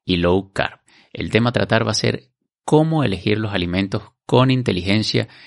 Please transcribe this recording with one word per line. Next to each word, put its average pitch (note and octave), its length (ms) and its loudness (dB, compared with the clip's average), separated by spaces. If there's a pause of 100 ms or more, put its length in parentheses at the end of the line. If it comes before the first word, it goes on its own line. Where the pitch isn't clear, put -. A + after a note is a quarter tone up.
y F2+ 120 0
low F2+ 360 0
carb. - 280 -4 (320)
El E2 180 -8
tema A#2 200 2
a - 20 -2
tratar A2 340 0
va G#2+ 60 -2
a - 20 -4
ser - 360 -4 (340)
cómo D#3 400 2
elegir G#2 340 -2
los G2+ 140 -4
alimentos G2 500 -2 (240)
con B2+ 240 4
inteligencia A2 800 0 (180)